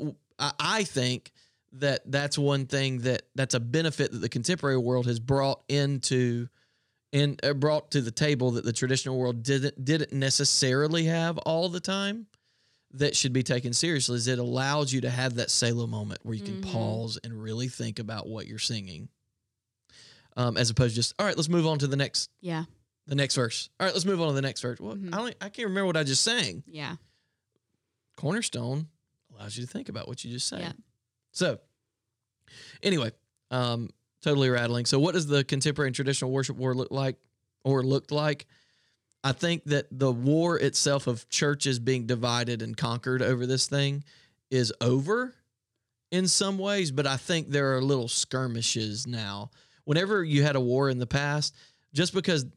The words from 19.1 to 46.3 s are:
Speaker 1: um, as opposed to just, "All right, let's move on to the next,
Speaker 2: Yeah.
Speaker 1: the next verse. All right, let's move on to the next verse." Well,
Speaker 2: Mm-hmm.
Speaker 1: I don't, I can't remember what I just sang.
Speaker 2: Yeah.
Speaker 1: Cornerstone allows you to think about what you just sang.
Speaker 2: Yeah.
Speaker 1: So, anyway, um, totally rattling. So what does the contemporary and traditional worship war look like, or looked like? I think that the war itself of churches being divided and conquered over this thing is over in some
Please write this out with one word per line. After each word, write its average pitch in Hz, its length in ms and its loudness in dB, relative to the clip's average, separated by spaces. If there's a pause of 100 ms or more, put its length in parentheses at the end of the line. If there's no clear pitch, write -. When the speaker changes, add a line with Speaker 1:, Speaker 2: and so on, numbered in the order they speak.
Speaker 1:
um, 120 200 0
as 117 120 2
opposed 113 260 2
to - 0 -
just, 117 240 0
"All 208 60 0
right, 185 100 0
let's 143 140 0
move 170 180 4
on 156 120 0
to 143 80 2
the 139 100 0
next, - 320 -2 (100)
Speaker 2:
Yeah. 170 240 -6 (420)
Speaker 1:
the 143 80 -6
next 139 220 0
verse. 120 420 -2
All 190 80 0
right, 175 80 0
let's 170 120 -2
move 190 160 0
on 160 80 2
to 143 60 0
the 135 60 0
next 135 200 -4
verse." 123 180 -6
Well, 220 160 -10
Speaker 2:
Mm-hmm. 185 180 -8
Speaker 1:
I 196 40 -4
don't, 233 240 -6
I 196 80 -10
can't 226 180 -6
remember 196 200 0
what 165 100 2
I 156 80 2
just 135 180 2
sang. 156 420 -2
Speaker 2:
Yeah. 156 300 -10 (1200)
Speaker 1:
Cornerstone 143 720 -4 (480)
allows 104 220 -12
you 123 80 -8
to - 60 -14
think - 180 -10
about - 180 -8
what - 160 -12
you 120 80 -10
just 123 160 -6
sang. - 140 -6
Speaker 2:
Yeah. 170 100 -8 (600)
Speaker 1:
So, 156 280 0 (1200)
anyway, 143 300 0 (400)
um, 120 380 0 (320)
totally 139 280 4
rattling. 120 360 2
So 139 140 4
what 165 140 4
does 165 140 0
the 143 160 4
contemporary 139 460 0
and 123 60 -4
traditional 135 360 0
worship 135 260 -2
war 127 160 0
look 127 180 -2
like, 131 260 -2 (460)
or 135 200 4
looked 135 280 0
like? 147 360 0 (760)
I 135 100 4
think 170 320 0
that 143 260 2
the 131 200 2
war 151 460 4
itself 139 500 2
of 117 220 -2
churches 143 500 2
being 123 260 0
divided 120 560 0
and 113 160 -6
conquered 123 440 0
over 123 240 2
this 131 220 2
thing 143 360 0 (460)
is 123 300 2
over 156 540 2 (800)
in 185 160 2
some 196 300 2